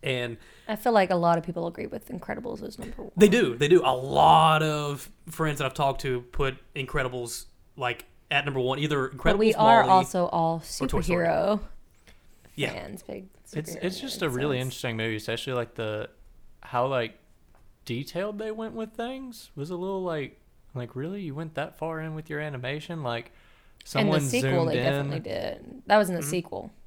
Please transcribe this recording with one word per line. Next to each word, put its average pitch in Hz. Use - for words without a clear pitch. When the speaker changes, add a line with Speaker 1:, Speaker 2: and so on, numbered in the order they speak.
Speaker 1:
And 123
Speaker 2:
I 214
feel 233
like 196
a 185
lot 170
of 165
people 170
agree 170
with 214
Incredibles -
as -
number -
one. -
Speaker 1:
They 196
do. 180
They 147
do. 175
A 131
lot 156
of 147
friends 156
that 143
I've 131
talked 139
to 123
put 135
Incredibles, 127
like, 120
at 139
number 131
one, 131
either 147
Incredibles, 131
Speaker 2:
But 185
we 220
are 226
Speaker 1:
Wall-E, -
Speaker 2:
also 185
all 165
Speaker 1:
or -
Toy -
Story. 175
Speaker 2:
superhero 165
Speaker 1:
Yeah. 139
Speaker 2:
fans, -
big 196
Speaker 3:
It's, 160
Speaker 2:
superhero -
Speaker 3:
it's 185
just 262
a 175
Speaker 2:
fans, 123
Speaker 3:
really 139
Speaker 2:
so 127
Speaker 3:
interesting 127
movie, 113
especially, 113
like, 120
the, 110
how, 123
like, 123
detailed 175
they 214
went 220
with 220
things 254
was 143
a 180
little, 190
like, 156
like, 123
"Really? 170
You 147
went 160
that 151
far 160
in 160
with 156
your 147
animation?" 151
Like, 120
Speaker 2:
And -
the -
Speaker 3:
someone -
Speaker 2:
sequel, 135
Speaker 3:
zoomed -
Speaker 2:
they -
Speaker 3:
in. 123
Speaker 2:
definitely 139
did. -
That 208
was 202
in 180
the 165
Speaker 1:
Mm-hmm. 143
Speaker 2:
sequel. 165